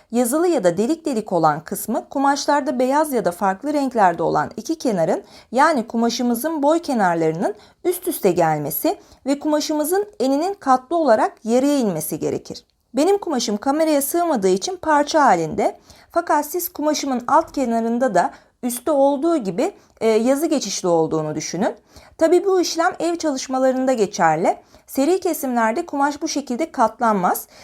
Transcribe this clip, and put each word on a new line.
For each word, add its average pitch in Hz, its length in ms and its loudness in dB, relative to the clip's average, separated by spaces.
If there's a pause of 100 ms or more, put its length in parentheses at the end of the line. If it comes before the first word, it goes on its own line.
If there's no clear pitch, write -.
(100)
yazılı 262 380 0
ya 277 160 0
da 175 120 2
delik 277 300 -2
delik 226 260 -4
olan 160 320 2
kısmı 247 440 -6
kumaşlarda 277 720 0
beyaz 277 340 0
ya 226 120 0
da 175 80 0
farklı 196 400 -4
renklerde 220 500 2
olan 151 340 0
iki 320 220 -6
kenarın, 214 440 0 (300)
yani 269 340 2
kumaşımızın 240 760 -2
boy 311 160 4
kenarlarının 190 760 0 (300)
üst 359 240 -2
üste 208 240 0
gelmesi 160 680 0 (280)
ve 277 120 0
kumaşımızın 302 680 -2 (140)
eninin 285 340 0
katlı 269 420 0
olarak 294 480 2
yarıya 262 340 2
inmesi 170 400 -2
gerekir. - 480 -6 (280)
Benim 359 240 2
kumaşım 247 380 -2
kameraya 294 460 0
sığmadığı 294 460 0
için 196 280 0
parça 294 480 2
halinde, 196 540 2 (320)
fakat 330 360 0
siz 349 260 -6
kumaşımın 285 540 -2
alt 320 260 2
kenarında 233 600 0
da - 180 2 (300)
üstte 240 280 -4
olduğu 285 460 2
gibi, 226 380 -2 (260)
e, 220 80 2
yazı 254 380 2
geçişli 233 420 -2
olduğunu 156 460 0
düşünün. 180 400 -4 (440)
Tabii 339 260 4
bu 381 160 2
işlem 339 380 0
ev 339 180 -2
çalışmalarında 262 760 0
geçerli. 190 640 2 (300)
Seri 330 340 0
kesimlerde 262 680 -2
kumaş 285 360 -2
bu 320 60 -4
şekilde 285 440 -4
katlanmaz. 220 760 0 (160)